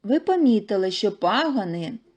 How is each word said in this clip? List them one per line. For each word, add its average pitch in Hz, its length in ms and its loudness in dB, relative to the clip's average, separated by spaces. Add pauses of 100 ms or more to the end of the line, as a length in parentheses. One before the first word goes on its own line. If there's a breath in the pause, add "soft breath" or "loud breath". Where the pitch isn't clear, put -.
Ви 285 140 2
помітили, 214 680 2
що 196 220 -2
пагони 190 800 -2 (240)